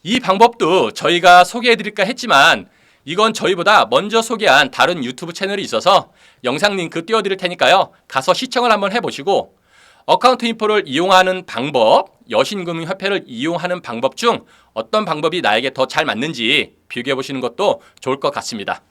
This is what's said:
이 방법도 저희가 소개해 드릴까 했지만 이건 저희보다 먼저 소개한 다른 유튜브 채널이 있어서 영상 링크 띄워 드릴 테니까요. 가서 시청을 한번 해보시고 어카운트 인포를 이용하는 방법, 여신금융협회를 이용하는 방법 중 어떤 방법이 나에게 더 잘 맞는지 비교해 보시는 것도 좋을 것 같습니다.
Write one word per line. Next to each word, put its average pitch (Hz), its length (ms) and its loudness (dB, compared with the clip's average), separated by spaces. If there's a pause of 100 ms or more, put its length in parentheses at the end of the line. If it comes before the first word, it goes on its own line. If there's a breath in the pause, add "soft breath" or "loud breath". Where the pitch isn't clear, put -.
이 233 180 -2
방법도 190 720 2
저희가 175 520 6
소개해 226 320 0
드릴까 208 300 -4
했지만 156 600 2 (380 soft breath)
이건 208 280 -2
저희보다 180 520 2
먼저 196 360 0
소개한 190 480 2
다른 147 340 0
유튜브 131 300 -10
채널이 196 300 -6
있어서 151 480 2 (320 soft breath)
영상 160 320 -2
링크 165 300 -6
띄워 220 160 0
드릴 190 160 -4
테니까요. 175 540 2 (160 soft breath)
가서 - 260 0
시청을 247 380 -2
한번 202 200 0
해보시고 196 680 -4 (480 soft breath)
어카운트 240 400 2
인포를 214 400 0
이용하는 185 600 2
방법, 135 760 2 (100)
여신금융협회를 175 1000 -4
이용하는 165 540 -6
방법 123 360 -4
중 220 280 -2 (280 soft breath)
어떤 214 320 -2
방법이 160 360 -4
나에게 120 320 0
더 131 140 -2
잘 - 180 -2
맞는지 123 720 -2 (120)
비교해 127 280 -6
보시는 131 260 -8
것도 160 400 -4 (180 soft breath)
좋을 139 200 -6
것 147 120 -4
같습니다. 98 600 -8